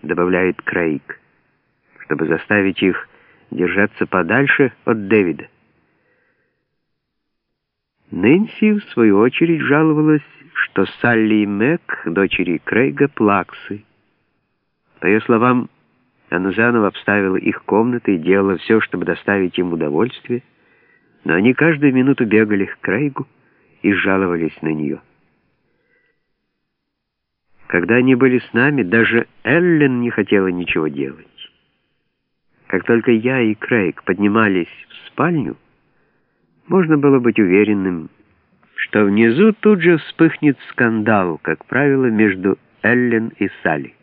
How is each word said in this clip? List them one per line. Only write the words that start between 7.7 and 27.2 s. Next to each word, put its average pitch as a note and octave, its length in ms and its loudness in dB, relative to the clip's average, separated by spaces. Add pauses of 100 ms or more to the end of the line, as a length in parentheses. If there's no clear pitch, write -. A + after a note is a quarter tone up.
Нэнси, G3 600 2
в G#3 200 -2
свою G#2+ 260 4
очередь, D3+ 440 2
жаловалась, D3+ 600 2 (300)
что - 320 -2 (160)
Салли A2 420 2
и G2+ 40 0
Мэг, G#2+ 580 -4
дочери F2 580 -2
Крейга, C#3+ 460 0
плаксы. G2+ 760 -4 (1160)
По - 60 -4
её G#2 140 2
словам, A#2+ 480 0 (600)
она F#2 240 -4
заново A2+ 360 0
обставила G2 480 -2
их - 280 -4
комнаты A2+ 500 0
и F2 40 -2
делала F#2+ 400 0
всё, A2 220 0
чтобы F2+ 240 -6
доставить F2+ 540 -2
им F2+ 140 -2
удовольствие, D#2+ 680 -4 (840)
но D#2+ 100 0
они A2 200 2
каждую D3 380 2
минуту C3 340 0
бегали G#2 400 0
к - 140 -16
Крейгу C#3 460 -4 (560)
и G2+ 100 2
жаловались F#2 680 -2
на D#2+ 80 -6
неё. D2+ 320 -6 (2750)